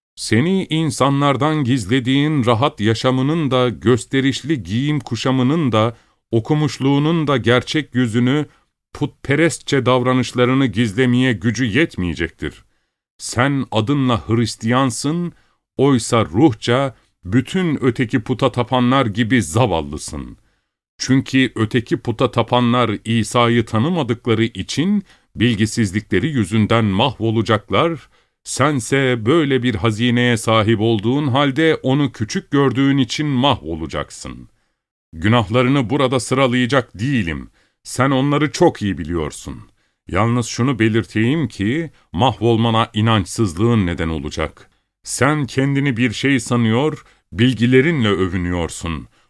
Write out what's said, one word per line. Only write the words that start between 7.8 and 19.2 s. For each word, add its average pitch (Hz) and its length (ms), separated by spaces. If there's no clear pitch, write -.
yüzünü 127 500
putperestçe 143 920
davranışlarını 127 800
gizlemeye 120 680
gücü 113 320
yetmeyecektir. 87 1000
Sen 135 540
adınla 123 560
Hristiyansın, 123 1040
oysa 120 480
ruhça 120 680
bütün 135 580
öteki 127 400
puta 131 280
tapanlar 123 540
gibi 113 360